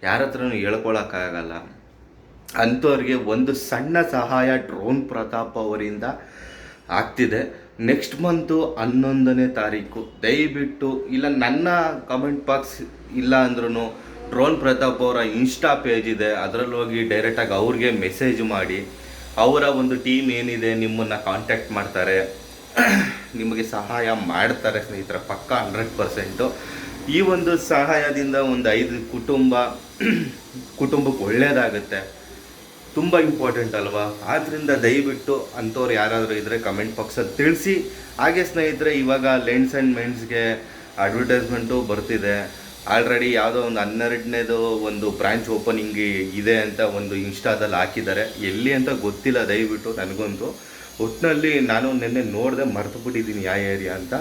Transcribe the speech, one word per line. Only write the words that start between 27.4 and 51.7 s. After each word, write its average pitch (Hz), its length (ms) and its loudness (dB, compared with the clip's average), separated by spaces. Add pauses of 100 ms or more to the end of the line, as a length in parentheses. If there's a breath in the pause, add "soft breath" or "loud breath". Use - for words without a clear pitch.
ಸಹಾಯದಿಂದ 143 760 2
ಒಂದು 127 360 2
ಐದು 120 420 0
ಕುಟುಂಬ, 127 420 2 (640)
<clears throat> - 600 -8
ಕುಟುಂಬಕ್ಕೆ 135 440 2
ಒಳ್ಳೇದಾಗುತ್ತೆ, 107 1000 0 (720)
ತುಂಬ 170 240 4
ಇಂಪಾರ್ಟೆಂಟ್ 120 560 2
ಅಲ್ವಾ? 104 500 -2
ಆದ್ರಿಂದ 151 460 -2
ದಯವಿಟ್ಟು 131 840 2
ಅಂಥವ್ರು 120 360 -2
ಯಾರಾದರೂ 110 420 2
ಇದ್ರೆ 107 240 -2
ಕಾಮೆಂಟ್ 107 380 -4
ಬಾಕ್ಸಲ್ಲಿ 113 400 -4
ತಿಳಿಸಿ. 165 380 2 (460 loud breath)
ಹಾಗೆ 170 240 4
ಸ್ನೇಹಿತರೆ, 156 500 0
ಇವಾಗ 135 320 2 (200)
Lens 131 260 4
and 131 240 2
Mensಗೆ 117 460 -2 (560 loud breath)
ಅಡ್ವರ್ಟೈಸ್ಮೆಂಟು 120 840 0
ಬರ್ತಿದೆ. 104 540 0 (600 loud breath)
already 120 360 4
ಯಾವುದೋ 117 300 2
ಒಂದು 117 180 -2
ಹನ್ನೆರಡನೇದು 117 800 -2
ಒಂದು 107 520 0
ಬ್ರಾಂಚ್ 107 380 0
ಓಪನಿಂಗ್ 107 500 -2 (360)
ಇದೆ 104 220 4
ಅಂತ 107 240 -2
ಒಂದು 101 360 -2
Insta-ದಲ್ಲಿ 101 600 -2
ಹಾಕಿದ್ದಾರೆ, 95 440 0
ಎಲ್ಲಿ 110 520 -2
ಅಂತ 131 160 2
ಗೊತ್ತಿಲ್ಲ 113 600 0
ದಯವಿಟ್ಟು 107 440 0
ನನಗಂತೂ. 101 680 -6 (400 loud breath)
ಒಟ್ನಲ್ಲಿ 151 600 2
ನಾನು 120 320 2